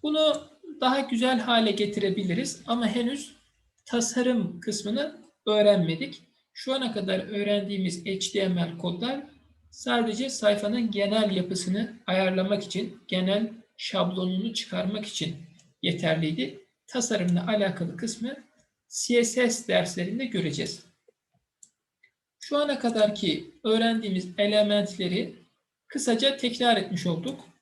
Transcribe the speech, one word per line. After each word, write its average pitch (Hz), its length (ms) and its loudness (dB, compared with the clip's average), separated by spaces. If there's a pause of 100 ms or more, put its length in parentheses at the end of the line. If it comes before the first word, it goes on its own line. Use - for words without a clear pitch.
Bunu 302 460 2 (320)
daha 262 200 4
güzel 254 400 2
hale 226 300 4
getirebiliriz 196 960 0
ama 233 220 0
henüz 240 480 -2 (500)
tasarım 233 760 0
kısmını 254 640 -4 (200)
öğrenmedik. 180 760 4 (300)
Şu - 220 -4
ana 254 180 -2
kadar 190 260 -2
öğrendiğimiz 202 880 -2
H 196 120 -2
T 190 300 0
M 175 140 0
L 165 160 -4
kodlar 226 480 -4 (440)
sadece 240 600 -2
sayfanın 214 600 2
genel 202 460 2
yapısını 185 600 -2 (100)
ayarlamak 190 560 2
için, - 460 -6
genel 190 440 0 (240)
şablonunu 185 760 -2
çıkarmak 190 520 -4
için - 300 -4 (460)
yeterliydi. 160 840 -2 (200)
Tasarımla 180 600 0
alakalı 196 500 0
kısmı 240 400 -6 (520)
C 233 360 2
S 240 260 2
S - 180 -6
derslerinde 185 560 0
göreceğiz. 165 600 -4 (1500)
Şu 285 180 -2
ana 285 200 0
kadarki 208 760 0 (100)
öğrendiğimiz 220 640 2 (100)
elementleri 208 1080 2 (420)
kısaca 269 480 2
tekrar 240 400 2
etmiş 185 300 -2
olduk. 160 340 -2 (220)